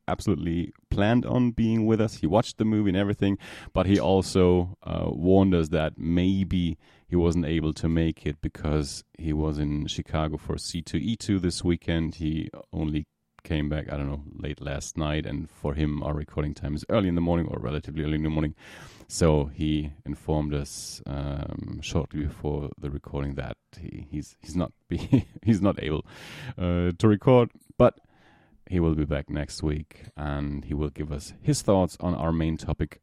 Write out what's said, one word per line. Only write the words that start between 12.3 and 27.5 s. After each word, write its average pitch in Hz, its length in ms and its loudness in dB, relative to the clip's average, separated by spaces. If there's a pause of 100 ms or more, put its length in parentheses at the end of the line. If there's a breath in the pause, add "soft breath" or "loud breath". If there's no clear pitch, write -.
only 78 340 -2 (360)
came 76 260 -2
back, 73 200 -4
I 71 60 -6
don't 71 140 -4
know, 71 140 -6 (120)
late - 240 -8
last - 380 -8
night, 76 280 -2
and 80 240 -6
for - 240 -6
him, 76 300 0
our 73 100 -2
recording 76 400 -4
time 73 220 -4
is 73 140 -6
early 101 180 2
in 87 80 2
the 85 60 2
morning 85 260 2
or - 120 -6
relatively 76 440 -4
early 78 120 0
in 76 80 0
the 78 60 0
morning. 78 260 0 (520 loud breath)
So 76 460 4
he 76 400 -2 (120)
informed 76 480 -2
us, - 520 -8
um, 71 760 -6
shortly 76 440 -4
before 73 520 -6
the 71 120 -8
recording 71 460 -6
that 67 200 -8 (240)
he, - 320 -14
he's, - 300 -10
he's 82 160 -10
not 85 160 -2 (160)
be, - 360 2 (100)
<laughs> - 100 -18
he's 101 160 4
not 98 200 2
able, 76 240 -2 (520 loud breath)
uh, 87 400 0
to 113 100 4
record, 117 440 6 (260)